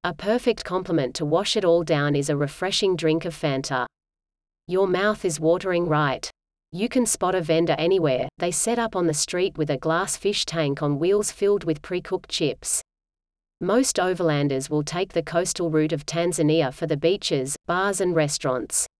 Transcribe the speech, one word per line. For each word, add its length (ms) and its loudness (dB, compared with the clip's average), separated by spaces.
A 100 -2
perfect 520 0
complement 500 0
to 100 -4
wash 300 0
it 80 0
all 200 6
down 300 2
is 160 0
a 60 2
refreshing 640 0
drink 260 2
of 100 -6
Fanta. 520 -2
Your 180 2
mouth 380 0
is 160 -2
watering, 480 2
right? 420 0
You 160 -2
can 160 2
spot 300 0
a 60 0
vendor 360 2
anywhere. 500 2
They 120 -2
set 280 -2
up 180 -2
on 100 2
the 60 0
street 440 -2
with 120 -2
a 80 -2
glass 400 -2
fish 260 -2
tank 380 -2
on 180 0
wheels 320 2
filled 320 0
with 200 -2
pre-cooked 480 -6
chips. 500 -2
Most 340 2
overlanders 760 0
will 140 0
take 300 -4
the 100 0
coastal 460 -2
route 240 2
of 120 -6
Tanzania 680 2
for 120 -6
the 120 0
beaches, 580 0
bars 360 0
and 120 2
restaurants. 720 -2